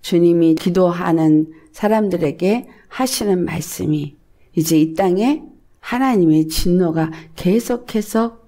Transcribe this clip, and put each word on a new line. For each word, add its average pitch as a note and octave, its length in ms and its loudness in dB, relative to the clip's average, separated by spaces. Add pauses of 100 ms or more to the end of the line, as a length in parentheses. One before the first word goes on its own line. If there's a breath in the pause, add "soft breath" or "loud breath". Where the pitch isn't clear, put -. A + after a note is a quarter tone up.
주님이 E3+ 520 4
기도하는 E3 960 2 (200 loud breath)
사람들에게 G3+ 960 -2 (200 loud breath)
하시는 G#3 560 -2
말씀이 D#3 720 -6 (380)
이제 D#3+ 240 2
이 D#3+ 160 2
땅에 G3 480 0 (380)
하나님의 F3+ 680 0
진노가 E3 640 0 (260 loud breath)
계속해서 A3+ 1120 -2